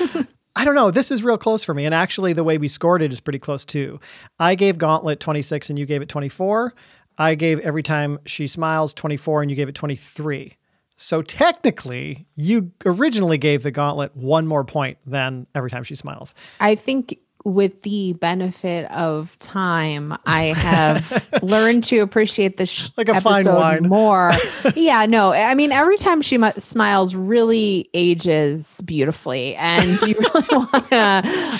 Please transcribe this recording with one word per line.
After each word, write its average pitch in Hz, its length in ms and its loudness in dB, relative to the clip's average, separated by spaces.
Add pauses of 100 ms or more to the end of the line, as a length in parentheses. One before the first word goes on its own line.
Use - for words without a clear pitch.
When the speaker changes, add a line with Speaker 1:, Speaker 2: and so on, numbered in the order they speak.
Speaker 1:
<laughs> 330 280 -4 (260)
Speaker 2:
I 247 120 -2
don't 285 80 4
know. 240 160 4
This 240 200 0
is 240 120 -2
real 233 160 2
close 220 260 0
for 170 80 -4
me. 143 140 -2
And 160 80 0
actually, 185 400 0
the 165 100 0
way 160 140 2
we 147 100 -2
scored 170 320 2
it 151 120 0
is 120 80 -12
pretty 139 180 -8
close, 139 260 -8
too. - 340 -8 (400)
I 175 160 4
gave 190 220 2
Gauntlet 156 420 0
twenty-six 147 520 -6
and 143 80 -6
you 143 80 -6
gave 143 160 -4
it 151 80 -14
twenty-four. 196 640 -4 (440)
I 160 160 2
gave 156 260 0
Every 156 220 -4
Time 147 440 -4
She - 200 -8
Smiles 160 480 -2
twenty-four 151 480 -4
and 143 80 -2
you 135 60 -4
gave 139 120 -4
it 135 60 -14
twenty-three. 143 840 -10 (400)
So 160 260 -4
technically, 151 1040 -2 (100)
you 180 340 0 (140)
originally 185 540 0
gave 143 240 0
The 139 80 -4
Gauntlet 143 460 -4
one 147 300 0
more 151 180 -2
point 131 420 -6
than 131 480 -6
Every 127 160 -6
Time 123 140 -10
She 147 100 -14
Smiles. - 400 -16 (260)
Speaker 1:
I 208 140 4
think 262 440 -6 (260)
with 196 380 0
the 202 380 -4
benefit 180 720 -4
of 160 480 -4
time, 156 760 -4 (100)
I 160 280 0
have 165 800 2
Speaker 2:
<laughs> 269 80 2
Speaker 1:
learned 220 400 4
to 240 160 2
appreciate 208 580 0
the 185 100 0
sh-, - 300 -8
Speaker 2:
Like 214 120 -2
a 208 120 4
fine 202 180 4
Speaker 1:
episode 190 180 4
Speaker 2:
wine. 160 320 4
Speaker 1:
more. 196 420 4 (240)
Speaker 2:
<laughs> - 220 0
Speaker 1:
Yeah, 277 300 4
no, 214 260 4
I 220 240 2
mean, 294 160 2
Every 311 240 4
Time 339 260 2
She 262 160 0
Mu-, 220 180 4
Smiles 196 600 0
really 214 760 0
ages 165 880 0
beautifully, 139 720 -4
and 175 460 2
you 214 120 2
<laughs> 214 60 -2
really 262 320 2
wanna, 247 1080 2